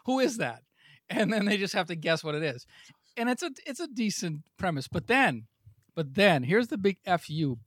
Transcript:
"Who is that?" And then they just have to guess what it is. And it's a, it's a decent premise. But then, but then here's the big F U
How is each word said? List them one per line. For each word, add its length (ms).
"Who 120
is 180
that?" 260
And 240
then 140
they 120
just 180
have 140
to 60
guess 280
what 100
it 80
is. 240
And 140
it's 140
a, 80
it's 120
a 80
decent 540
premise. 300
But 180
then, 400
but 220
then 260
here's 280
the 100
big 260
F 240
U 380